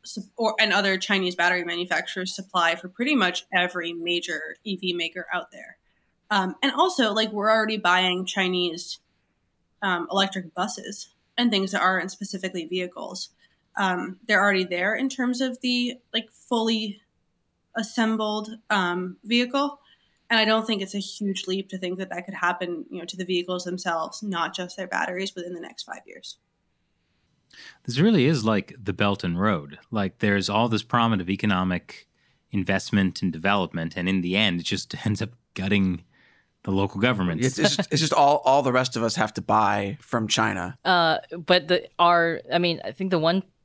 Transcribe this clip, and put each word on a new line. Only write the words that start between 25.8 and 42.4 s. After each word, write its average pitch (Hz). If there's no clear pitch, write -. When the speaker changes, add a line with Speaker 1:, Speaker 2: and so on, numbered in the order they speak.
Speaker 1:
five -
years. -
Speaker 2:
This 120
really 185
is 143
like 107
the 101
Belt 101
and 87
Road. 82
Like, 101
there's 101
all 113
this 110
promise 117
of 87
economic 92
investment 95
and 90
development, 85
and 90
in 95
the 90
end, 95
it 82
just -
<laughs> -
ends 107
up 113
gutting 95
the 98
local 98
governments. 104
Speaker 3:
It's, 127
it's 151
just, -
it's 143
just 156
all, 143
all 135
the 127
rest 127
of 117
us 113
have 110
to 104
buy 104
from 113
China. 101
Speaker 4:
Uh, 170
but 170
the, -
our, 170